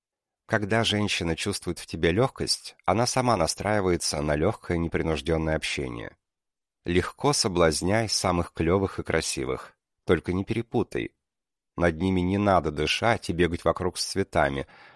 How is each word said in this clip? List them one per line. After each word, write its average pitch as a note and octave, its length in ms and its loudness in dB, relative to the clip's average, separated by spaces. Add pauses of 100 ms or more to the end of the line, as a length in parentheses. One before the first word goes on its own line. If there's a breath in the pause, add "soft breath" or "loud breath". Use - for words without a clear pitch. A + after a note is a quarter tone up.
(480)
Когда G#2+ 360 0
женщина F#2+ 520 0
чувствует - 420 -6
в - 80 -14
тебе E2 260 0
легкость, - 640 -2 (100)
она A#2 200 2
сама B2 320 2
настраивается F2+ 840 0
на D2+ 120 0
легкое, E2+ 440 0
непринужденное D#2+ 760 0
общение. B1 600 -6 (680)
«Легко F2+ 480 0
соблазняй F2+ 800 2
самых F2 440 0
клевых F#2 440 0
и E2 60 -6
красивых, - 760 -4 (300)
только F2 260 2
не F#2+ 100 0
перепутай». A2 680 -4 (680)
Над E2 240 2
ними F#2 200 2
не F#2+ 160 2
надо F#2 320 4
дышать D#2 600 -2
и F2+ 40 -4
бегать E2 300 0
вокруг F2 340 0
с - 80 -4
цветами. C#2+ 600 -2 (280 loud breath)